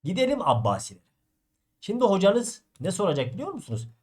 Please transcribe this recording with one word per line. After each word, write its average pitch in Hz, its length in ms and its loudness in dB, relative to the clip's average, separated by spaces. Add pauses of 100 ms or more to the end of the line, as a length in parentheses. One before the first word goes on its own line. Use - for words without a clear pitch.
Gidelim 254 380 0
Abbasilere. 104 600 0 (760)
Şimdi 240 240 0
hocanız 202 580 2 (180)
ne 165 100 -4
soracak 143 440 -2
biliyor 311 180 -8
musunuz? 117 360 -8 (140)